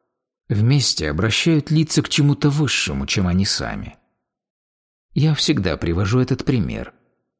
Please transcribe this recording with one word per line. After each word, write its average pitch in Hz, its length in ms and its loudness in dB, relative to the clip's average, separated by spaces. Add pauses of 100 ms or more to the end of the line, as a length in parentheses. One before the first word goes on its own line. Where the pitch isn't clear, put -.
(500)
вместе 110 600 0
обращают 110 640 0
лица 156 300 2
к - 80 -8
чему-то 143 400 2
высшему, 117 560 -2
чем 95 220 -2
они 92 180 2
сами. 57 520 -6 (1160)
Я 151 220 2
всегда 95 420 0
привожу 95 420 0
этот 127 260 -2
пример – 87 480 -2 (460)